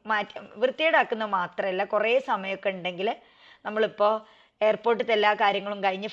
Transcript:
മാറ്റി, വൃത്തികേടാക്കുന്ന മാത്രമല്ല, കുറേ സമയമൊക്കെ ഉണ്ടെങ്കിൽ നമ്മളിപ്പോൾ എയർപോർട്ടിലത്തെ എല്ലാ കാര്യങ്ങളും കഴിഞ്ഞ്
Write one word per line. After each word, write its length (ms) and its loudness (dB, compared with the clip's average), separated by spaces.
മാറ്റി, 240 -2
വൃത്തികേടാക്കുന്ന 600 2
മാത്രമല്ല, 460 -2
കുറേ 180 2
സമയമൊക്കെ 460 -2
ഉണ്ടെങ്കിൽ 320 -4
നമ്മളിപ്പോൾ 460 2
എയർപോർട്ടിലത്തെ 500 2
എല്ലാ 240 4
കാര്യങ്ങളും 440 0
കഴിഞ്ഞ് 280 -2